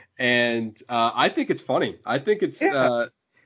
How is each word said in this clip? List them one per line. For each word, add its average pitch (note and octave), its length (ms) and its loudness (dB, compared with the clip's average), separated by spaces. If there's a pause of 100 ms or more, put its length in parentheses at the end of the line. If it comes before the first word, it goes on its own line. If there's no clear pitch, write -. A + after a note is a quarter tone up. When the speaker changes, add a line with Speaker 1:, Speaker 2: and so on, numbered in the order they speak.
(180)
Speaker 1:
And, A#2+ 580 0 (140)
uh, A#2+ 240 2
I C3 160 2
think C#4+ 220 -4
it's C3 100 -4
funny. C3 420 -2
I B2 140 -2
think G#3 240 0
it's, D3+ 180 -4
Speaker 2:
Yeah. F#4 140 2
Speaker 1:
uh, B2 340 2 (380)